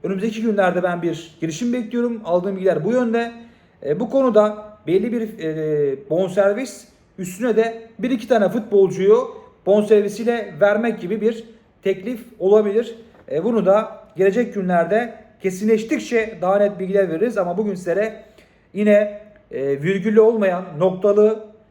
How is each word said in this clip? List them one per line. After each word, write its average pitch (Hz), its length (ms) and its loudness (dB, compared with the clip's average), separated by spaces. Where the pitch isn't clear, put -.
Önümüzdeki 214 400 -4
günlerde 185 400 2
ben 175 200 -2
bir 160 380 -6
girişim 165 320 -4
bekliyorum. 240 520 -4
Aldığım 180 320 -2
bilgiler 180 280 0
bu 214 80 -2
yönde. 233 400 -2
E, 156 140 -2
bu 240 100 -4
konuda 214 580 2
belli 202 260 0
bir, 220 260 -6
e, 151 720 -4
bonservis 196 800 -2
üstüne 208 380 -4
de 226 260 0
bir 240 120 -4
iki 254 180 -4
tane 214 200 2
futbolcuyu 202 800 2
bonservisiyle 208 920 2
vermek 208 400 2
gibi 190 200 -6
bir 226 240 -2
teklif 190 420 -6
olabilir. 208 560 2
E, 156 140 -2
bunu 220 220 0
da 214 380 2
gelecek 196 380 0
günlerde 185 600 0
kesinleştikçe 220 1000 -2
daha 190 160 2
net 202 200 0
bilgiler 190 300 0
veririz. 190 300 -2
Ama 175 200 -2
bugün 208 160 -2
sizlere 190 500 -4
yine, 208 460 2
e, 139 320 -2
virgüllü 196 380 4
olmayan 202 440 2
noktalı 208 680 2